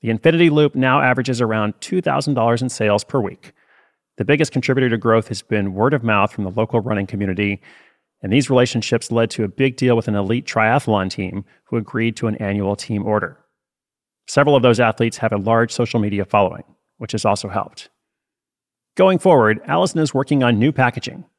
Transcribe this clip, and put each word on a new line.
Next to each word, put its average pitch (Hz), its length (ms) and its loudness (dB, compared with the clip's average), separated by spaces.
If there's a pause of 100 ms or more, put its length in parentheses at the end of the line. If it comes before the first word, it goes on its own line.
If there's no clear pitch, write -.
The 113 100 -4
Infinity 165 400 4
Loop 147 240 2
now 131 260 2
averages 127 400 0
around 110 400 0
two 185 200 -4
thousand 143 340 -2
dollars 117 280 2
in 127 60 -4
sales 104 360 0
per - 160 -2
week. - 320 -10 (640)
The 107 80 -4
biggest 147 280 0
contributor 131 380 0
to 113 80 0
growth 110 300 2
has 104 140 -8
been 101 320 -4
word 120 200 0
of 120 100 -4
mouth 107 280 2
from 104 120 -6
the 92 60 -4
local 110 300 -2
running 104 260 -4
community, 101 540 -4 (640)
and 95 100 -4
these 131 160 2
relationships 120 640 0
led 117 200 0
to 113 140 -4
a 101 40 -4
big 131 280 -2
deal 123 200 2
with 113 120 -2
an 107 60 -2
elite 104 320 -2
triathlon 110 640 0
team 95 340 -8 (200)
who - 120 -6
agreed 113 400 -4
to - 100 -6
an 107 100 -2
annual 101 380 -2
team 104 320 -6
order. 101 320 -2 (880)
Several 143 300 2
of 123 60 4
those 120 180 4
athletes 117 380 0
have 117 140 -2
a 107 40 -2
large 113 360 0
social 120 280 -2
media 101 240 -2
following, 92 400 0 (320)
which - 160 -12
has 110 120 -6
also 101 240 -2
helped. - 420 -10 (1040)
Going 190 220 4
forward, 113 480 4
Allison 165 340 0
is 156 140 -2
working 139 280 0
on 120 160 2
new 135 140 2
packaging 123 520 -2 (140)